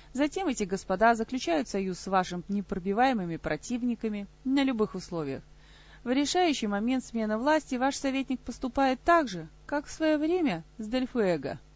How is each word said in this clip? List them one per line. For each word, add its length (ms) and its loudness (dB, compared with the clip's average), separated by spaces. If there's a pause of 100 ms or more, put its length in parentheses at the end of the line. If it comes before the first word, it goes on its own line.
(140)
Затем 340 -2
эти 160 -2
господа 520 2
заключают 520 -2
союз 320 -4
с 80 -14
вашими 400 -2
непробиваемыми 880 0
противниками 920 -4 (160)
на 200 2
любых 320 0
условиях. 480 -6 (600)
В 60 -4
решающий 580 2
момент 380 0
смены 320 -2
власти 380 0
ваш 200 0
советник 460 -2
поступает 640 0
так 240 6
же, 180 -8 (180)
как 200 -4
в 60 -14
своё 260 2
время 480 0 (120)
с 80 -8
Дель 220 0
Фуэго. 520 0 (160)